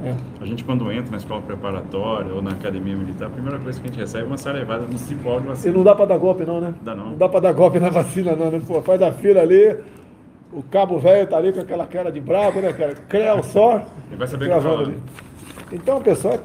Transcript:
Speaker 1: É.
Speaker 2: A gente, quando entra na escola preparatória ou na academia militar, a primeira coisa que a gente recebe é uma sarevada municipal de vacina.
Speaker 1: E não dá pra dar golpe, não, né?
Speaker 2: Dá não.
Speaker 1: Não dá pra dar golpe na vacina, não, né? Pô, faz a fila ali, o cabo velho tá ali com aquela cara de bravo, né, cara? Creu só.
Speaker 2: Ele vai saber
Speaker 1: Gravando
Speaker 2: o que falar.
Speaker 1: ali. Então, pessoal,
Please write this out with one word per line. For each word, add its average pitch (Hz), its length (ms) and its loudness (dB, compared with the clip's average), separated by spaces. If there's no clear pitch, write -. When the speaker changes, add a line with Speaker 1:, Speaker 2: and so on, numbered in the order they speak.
Speaker 1:
É. 127 120 -6
Speaker 2:
A 104 60 -12
gente, 117 160 -8
quando 117 280 -4
entra 120 200 -8
na 107 60 -8
escola 101 260 -10
preparatória 98 920 -6
ou 98 80 -6
na 98 100 -4
academia 95 440 -6
militar, 95 320 -8
a - 20 -12
primeira 135 300 -8
coisa 127 200 -10
que - 60 -12
a 127 60 -10
gente - 80 -10
recebe 110 240 -8
é 117 40 -8
uma 135 100 -6
sarevada 127 440 -6
municipal 123 580 -6
de 131 80 -6
vacina. 135 240 -2
Speaker 1:
E 185 60 2
não 185 60 6
dá 202 100 8
pra 202 120 4
dar 185 120 4
golpe, 185 260 0
não, 170 160 -4
né? 170 220 -6
Speaker 2:
Dá 110 140 -10
não. 104 160 -10
Speaker 1:
Não 127 60 -10
dá 180 120 4
pra 185 100 0
dar 175 140 4
golpe 170 260 4
na 175 100 2
vacina, 175 460 0
não, 160 140 0
né? 165 160 -2
Pô, 165 160 -2
faz 185 180 2
a 175 120 4
fila 185 300 4
ali, 190 360 8
o 143 120 -10
cabo 185 340 2
velho 185 300 6
tá 175 100 0
ali 185 160 2
com 185 60 -6
aquela 175 260 -6
cara 175 260 -6
de 147 80 -8
bravo, 185 420 0
né, 180 120 -2
cara? 143 220 -4
Creu 208 360 0
só. 214 420 4
Speaker 2:
Ele - 100 -16
vai 123 100 -4
saber 139 200 -6
Speaker 1:
Gravando 160 260 2
Speaker 2:
o 151 40 0
que 147 60 -2
falar. 104 120 -4
Speaker 1:
ali. - 80 -12
Então, 247 300 -2
pessoal, 214 440 2